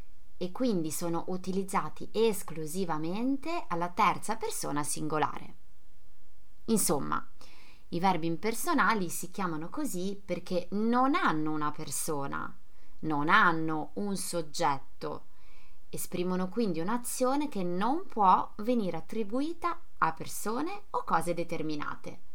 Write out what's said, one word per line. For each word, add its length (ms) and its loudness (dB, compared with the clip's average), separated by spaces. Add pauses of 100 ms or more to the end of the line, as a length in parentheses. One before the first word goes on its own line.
(360)
e 160 -2
quindi 380 2
sono 380 -2
utilizzati 840 -2
esclusivamente 1600 0
alla 200 0
terza 480 2
persona 460 0
singolare. 720 0 (1120)
Insomma, 580 2 (640)
i 100 -2
verbi 260 2
impersonali 840 2
si 200 -4
chiamano 400 -2
così 520 -2
perché 500 -2
non 420 4
hanno 380 2
una 180 0
persona, 840 -4 (480)
non 280 0
hanno 640 4
un 220 -2
soggetto, 1120 -2 (600)
esprimono 600 0
quindi 320 0
un'azione 680 0
che 140 0
non 440 2
può 520 6
venire 380 2
attribuita 840 0 (220)
a 100 4
persone 800 -2
o 120 -2
cose 320 2
determinate, 840 -2 (140)